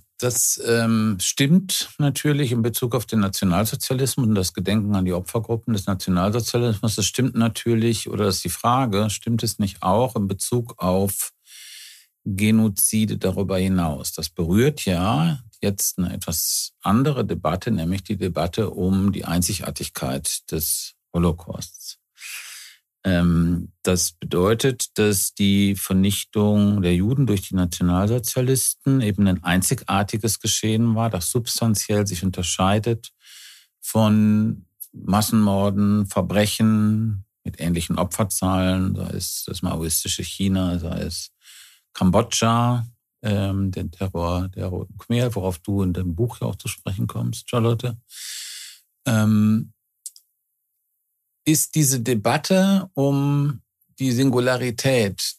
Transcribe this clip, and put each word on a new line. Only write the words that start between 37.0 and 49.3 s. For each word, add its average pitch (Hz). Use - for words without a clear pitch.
mit -
ähnlichen 85
Opferzahlen, 92
sei 92
es -
das -
maoistische 82
China, 92
sei 82
es -
Kambodscha, 117
ähm, 98
den 92
Terror 90
der 95
Roten -
Khmer, 120
worauf 92
du 98
in 92
deinem 87
Buch 117
ja 117
auch 104
zu -
sprechen 101
kommst, 117
Charlotte. 117
Ähm, 110